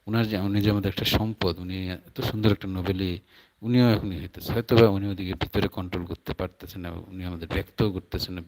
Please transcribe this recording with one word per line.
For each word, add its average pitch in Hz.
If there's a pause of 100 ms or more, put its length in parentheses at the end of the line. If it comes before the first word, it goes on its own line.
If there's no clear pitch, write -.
উনার 110
যে, 107
উনি 98
যে 104
আমাদের 101
একটা -
সম্পদ, 101
উনি 92
এত -
সুন্দর 107
একটা 101
নোবেলি, 92 (420)
উনিও 120
এখনই 98
হইতেছে। -
হয়তোবা 117
উনি 98
ওদিকে 95
ভিতরে -
কন্ট্রোল 90
করতে 90
পারতেছেন 92
না, 87
উনি 90
আমাদের 82
ব্যক্তও 98
করতেছেন 92
না, 87